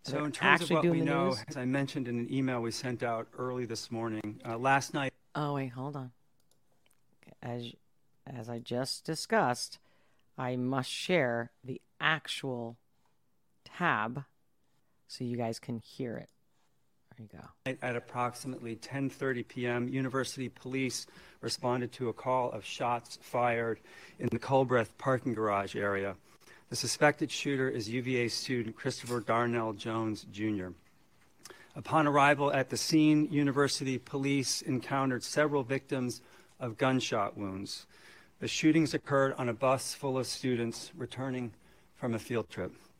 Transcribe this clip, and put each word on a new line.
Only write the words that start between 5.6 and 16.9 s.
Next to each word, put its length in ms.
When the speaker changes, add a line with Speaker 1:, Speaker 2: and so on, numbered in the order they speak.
Speaker 2:
hold 300
on. 140
As, 300
as 240
I 100
just 440
discussed, 760
I 180
must 340
share 600
the 180
actual 800
tab 580
so 180
you 100
guys 240
can 200
hear 360
it. 140